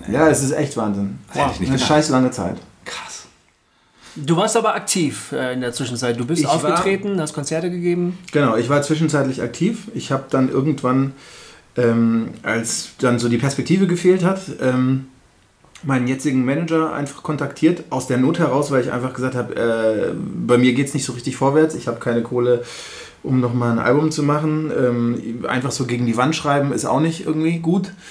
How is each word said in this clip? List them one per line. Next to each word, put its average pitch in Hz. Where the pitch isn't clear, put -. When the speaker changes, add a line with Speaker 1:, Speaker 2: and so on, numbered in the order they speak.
Speaker 1:
ey. 101
Speaker 2:
Ja, 156
es 139
ist 135
echt 147
Wahnsinn. 101
Speaker 1:
Hätte 139
ich -
nicht 175
Speaker 2:
Eine 135
Speaker 1:
gedacht. 127
Speaker 2:
scheiß 151
lange 127
Zeit. 95
Speaker 1:
Krass. -
Speaker 3:
Du 156
warst 214
aber 190
aktiv, 156
äh, 131
in 127
der 123
Zwischenzeit. 120
Du 123
bist 156
Speaker 2:
Ich 143
war 147
Speaker 3:
aufgetreten, 190
hast 156
Konzerte 160
gegeben. 175
Speaker 2:
Genau, 131
ich 120
war 143
zwischenzeitlich 147
aktiv. -
Ich -
hab 135
dann 131
irgendwann, 135
ähm, 117
als -
dann 123
so 120
die 120
Perspektive 139
gefehlt 175
hat, 190
ähm, 131
meinen 127
jetzigen 131
Manager 160
einfach 139
kontaktiert, 147
aus 131
der 127
Not 143
heraus, 143
weil 135
ich 120
einfach 123
gesagt 131
hab, 123
äh, 110
bei 113
mir 123
geht's 123
nicht 135
so -
richtig 123
vorwärts, 156
ich -
hab 120
keine 117
Kohle, 120
um 131
nochmal 120
ein 113
Album 147
zu 151
machen. 151
Ähm, 120
einfach 123
so 131
gegen 120
die 113
Wand 135
schreiben 147
ist -
auch 131
nicht 160
irgendwie 160
gut. 170